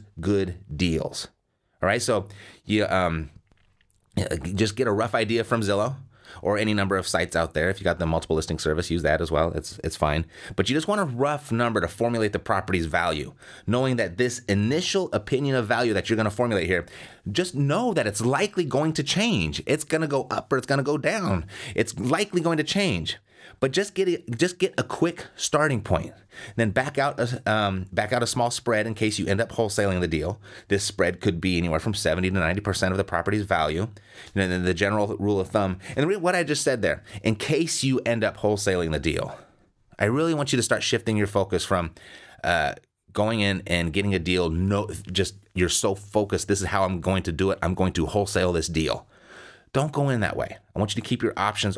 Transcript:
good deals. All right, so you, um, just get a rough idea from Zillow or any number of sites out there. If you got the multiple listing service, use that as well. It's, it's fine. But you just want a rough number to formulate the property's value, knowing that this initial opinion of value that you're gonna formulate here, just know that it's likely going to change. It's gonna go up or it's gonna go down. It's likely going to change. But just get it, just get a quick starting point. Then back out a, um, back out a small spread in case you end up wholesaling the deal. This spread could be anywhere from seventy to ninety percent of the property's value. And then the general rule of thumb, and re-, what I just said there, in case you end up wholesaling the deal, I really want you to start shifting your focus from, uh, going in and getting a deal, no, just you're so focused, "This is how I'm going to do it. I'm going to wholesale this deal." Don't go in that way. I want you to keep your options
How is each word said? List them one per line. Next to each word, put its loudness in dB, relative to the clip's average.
good 0
deals. -2
All 2
right, 2
so 0
you, 2
um, 0
just 0
get 0
a 2
rough 0
idea 2
from 0
Zillow 0
or 0
any 2
number 2
of -2
sites 0
out 0
there. 2
If -2
you -12
got 2
the 0
multiple 0
listing -2
service, 0
use 0
that 2
as -4
well. 2
It's, -8
it's 0
fine. 2
But 2
you 2
just -2
want 2
a 0
rough -2
number 2
to 0
formulate 0
the 0
property's 0
value, 0
knowing 2
that -2
this 0
initial 2
opinion 0
of 0
value 2
that 0
you're 2
gonna 2
formulate 0
here, 2
just -2
know 2
that 2
it's -4
likely 2
going 2
to -2
change. 0
It's 0
gonna 0
go -2
up -2
or 2
it's -4
gonna 2
go 0
down. 0
It's -2
likely 0
going 2
to 2
change. 0
But 0
just 0
get 2
it, -2
just 0
get 0
a 2
quick -2
starting 2
point. -2
Then 4
back 0
out 0
a, -2
um, 0
back -2
out 2
a -2
small 0
spread 0
in -4
case 0
you -2
end 2
up -4
wholesaling 2
the 0
deal. -2
This 0
spread 0
could 0
be 2
anywhere 0
from -2
seventy 0
to 0
ninety 0
percent 0
of 0
the 2
property's 0
value. 0
And 0
then 0
the 2
general 2
rule 2
of -2
thumb, 0
and 0
re-, 0
what 0
I 2
just -2
said 0
there, 0
in 2
case -2
you 2
end 0
up 0
wholesaling 0
the 0
deal, -2
I 0
really 2
want -2
you 2
to 2
start 0
shifting 0
your 2
focus 0
from, -2
uh, 0
going 0
in 0
and 2
getting 0
a 2
deal, 2
no, 2
just 0
you're 4
so 0
focused, 0
"This 2
is -2
how 2
I'm 0
going 0
to -4
do 2
it. 0
I'm 2
going 0
to 0
wholesale 2
this 0
deal." -2
Don't 0
go 0
in 2
that 0
way. -6
I -4
want 0
you -4
to -8
keep 0
your 0
options 0